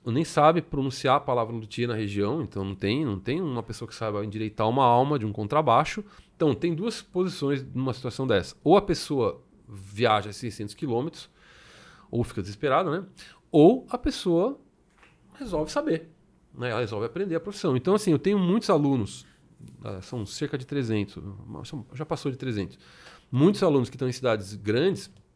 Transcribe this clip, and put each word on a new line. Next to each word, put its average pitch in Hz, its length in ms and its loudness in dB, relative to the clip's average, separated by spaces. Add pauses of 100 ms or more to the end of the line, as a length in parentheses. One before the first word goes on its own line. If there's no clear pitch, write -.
nem 127 200 0
sabe 160 360 4
pronunciar 135 560 0
a 139 40 0
palavra 120 340 -2
luthier 117 340 -4
na 117 60 -2
região, 104 480 -2
então 101 200 -6
não 98 120 -4
tem, 101 300 0
não 101 140 -2
tem 120 220 -4
uma 127 220 -4
pessoa 110 260 -10
que - 60 -16
saiba 104 300 -4
endireitar 107 440 -2
uma 131 160 4
alma 131 340 4
de 107 60 -2
um 107 80 -2
contrabaixo. 135 720 2 (300)
Então 151 200 2
tem 170 200 -2
duas 214 260 -4
posições 143 640 -2 (100)
numa 127 200 -4
situação 131 320 -6
dessa. 98 360 2
Ou 165 140 6
a 196 60 6
pessoa 143 600 -2 (260)
viaja 104 680 0
seiscentos 104 400 -10
quilômetros, 135 560 -4 (800)
ou 117 120 -2
fica - 200 -6
desesperada, 139 480 0
né? 180 160 -6 (440)
Ou 180 400 8
a 254 60 -2
pessoa 202 640 0 (800)
resolve 180 340 -6
saber, 285 380 -2 (440)
né? 123 160 -4
Ela 110 100 0
resolve 107 260 -2
aprender 170 280 -4
a 165 60 -2
profissão. 196 360 -2
Então, 180 180 2
assim, 202 180 2
eu 143 60 6
tenho 202 200 2
muitos 185 320 2
alunos, 139 560 2 (560)
ah, 98 200 -10
são 117 220 -8
cerca 143 340 -6
de 127 80 -12
trezentos, 110 500 -2 (480)
são, 123 200 -12 (100)
já 143 120 -10
passou 147 240 -4
de 123 80 -6
trezentos. 104 400 -6 (540)
Muitos 170 300 4
alunos 143 260 4
que - 80 -16
estão 131 120 -2
em 123 40 -2
cidades 107 420 -2
grandes, 110 560 0 (260)